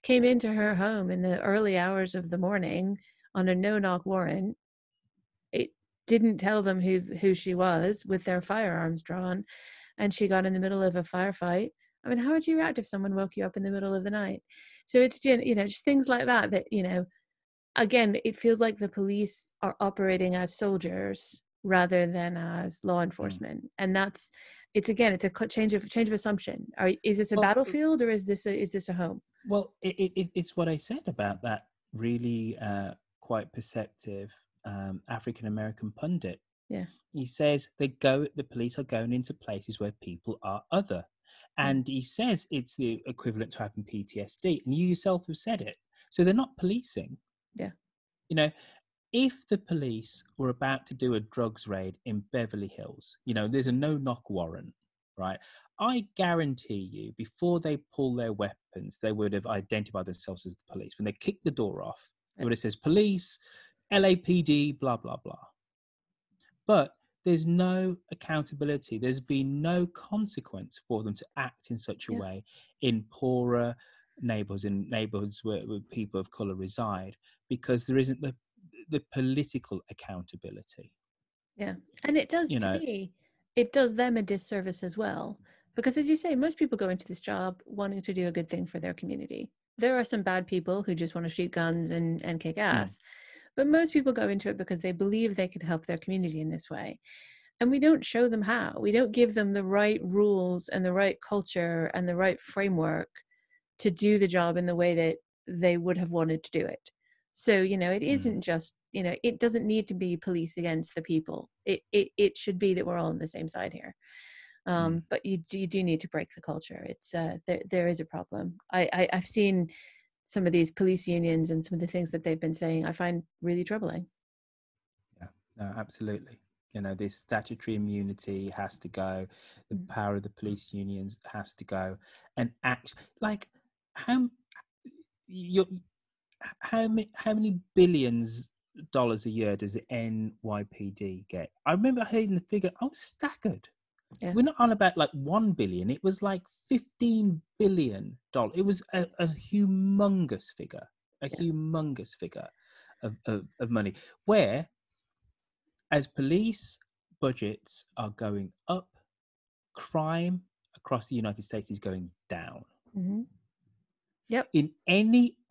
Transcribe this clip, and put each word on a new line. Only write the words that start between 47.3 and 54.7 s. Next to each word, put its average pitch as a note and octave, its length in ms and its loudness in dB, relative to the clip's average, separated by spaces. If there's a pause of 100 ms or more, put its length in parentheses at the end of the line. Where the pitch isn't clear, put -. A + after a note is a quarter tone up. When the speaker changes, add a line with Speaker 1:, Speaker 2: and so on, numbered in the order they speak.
Speaker 1:
Yeah. F#3+ 160 -8 (580)
Speaker 2:
You D#3+ 60 -2
know, D3+ 160 4 (600)
if B3+ 340 0
the G3+ 100 0
police C3+ 640 -4 (140)
were C3 120 0
about C3+ 380 -2
to C3+ 60 -12
do B2 220 0
a G#2+ 60 2
drugs A2 440 -4
raid F#2+ 300 -6 (100)
in G#2 180 -4 (100)
Beverly A2 340 -4
Hills, - 560 -16
you B2 100 -4
know, G#2+ 140 0
there's C3 200 0
a B2 40 0
no-knock C3+ 580 -2
warrant, F2+ 440 -8 (440)